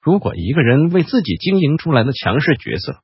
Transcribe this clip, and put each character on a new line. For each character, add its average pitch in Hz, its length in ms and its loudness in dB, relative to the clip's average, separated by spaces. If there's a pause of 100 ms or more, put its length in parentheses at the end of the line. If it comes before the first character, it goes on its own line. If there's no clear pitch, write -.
如 180 160 2
果 - 180 -4
一 87 180 -4
个 156 100 2
人 139 260 4
为 175 140 2
自 247 180 0
己 110 140 -2
经 190 240 0
营 156 180 2
出 165 140 -4
来 120 120 4
的 131 100 -2
强 110 260 -2
势 143 160 0
角 - 220 -8
色， - 260 -10